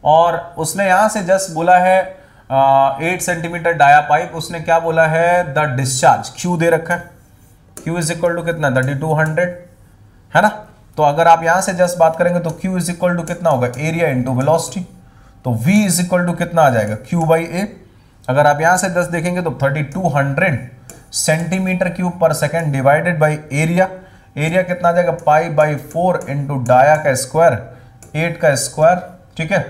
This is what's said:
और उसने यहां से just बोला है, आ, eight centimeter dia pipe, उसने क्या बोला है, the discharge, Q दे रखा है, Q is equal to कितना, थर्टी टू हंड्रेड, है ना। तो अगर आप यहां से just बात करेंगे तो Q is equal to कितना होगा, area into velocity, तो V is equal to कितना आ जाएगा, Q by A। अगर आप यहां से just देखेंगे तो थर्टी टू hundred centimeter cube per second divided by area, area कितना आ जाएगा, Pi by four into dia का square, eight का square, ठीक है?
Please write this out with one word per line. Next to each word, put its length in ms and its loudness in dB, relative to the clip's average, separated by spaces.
और 320 2
उसने 280 -4
यहां 220 4
से 140 -4
just 320 0
बोला 240 4
है, 240 4
आ, 520 4
eight 200 -4
centimeter 560 -4
dia 220 8
pipe, 240 -2
उसने 260 -10
क्या 180 2
बोला 280 2
है, 480 0
the 100 0
discharge, 600 0
Q 220 -4
दे 120 2
रखा 240 0
है, 160 -10
Q 200 -8
is 140 -2
equal 280 -2
to 60 -8
कितना, 260 -2
थर्टी 240 -2
टू 200 -4
हंड्रेड, 340 0
है 80 4
ना। 60 4
तो 60 0
अगर 260 2
आप 140 6
यहां 200 2
से 120 -4
just 240 0
बात 200 2
करेंगे 220 0
तो 100 -6
Q 200 -4
is 100 -4
equal 300 -2
to 60 -8
कितना 240 -2
होगा, 180 0
area 440 -2
into 260 -2
velocity, 440 -2
तो 100 -2
V 220 4
is 140 0
equal 280 -2
to 100 -4
कितना 240 0
आ 80 6
जाएगा, 340 -2
Q 240 -2
by 120 4
A। 120 -4
अगर 180 2
आप 140 2
यहां 180 4
से 120 -2
just 220 -2
देखेंगे 300 -4
तो 200 -6
थर्टी 220 0
टू 240 -4
hundred 640 -2
centimeter 760 -2
cube 320 -4
per 140 4
second 400 -2
divided 440 2
by 120 2
area, 320 2
area 280 0
कितना 220 -2
आ 40 2
जाएगा, 200 2
Pi 240 2
by 160 2
four 260 -2
into 360 -6
dia 420 4
का 100 0
square, 440 2
eight 240 -4
का 140 2
square, 480 2
ठीक 160 -6
है? 180 0